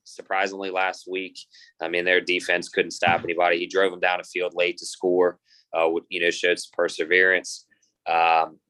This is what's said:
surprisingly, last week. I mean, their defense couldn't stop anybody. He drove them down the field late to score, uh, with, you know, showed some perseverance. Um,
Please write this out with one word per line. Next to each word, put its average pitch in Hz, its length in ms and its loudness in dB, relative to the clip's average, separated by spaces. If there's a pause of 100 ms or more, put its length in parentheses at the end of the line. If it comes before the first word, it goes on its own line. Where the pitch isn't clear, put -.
surprisingly, 98 640 -4
last 92 400 -2
week. 92 300 -8 (400)
I 82 80 -4
mean, 87 160 0
their 90 160 4
defense 87 480 -2
couldn't 85 240 -2
stop 85 320 0
anybody. 85 340 0
He 87 80 -4
drove 92 260 0
them 90 100 -12
down 90 160 0
the 85 80 -10
field 90 280 -6
late 87 260 0
to - 60 -14
score, 90 540 0 (320)
uh, 82 160 2
with, 82 220 -2
you 87 100 -6
know, 85 100 2
showed 87 300 0
some - 140 -14
perseverance. 87 920 0 (400)
Um, 82 540 2 (100)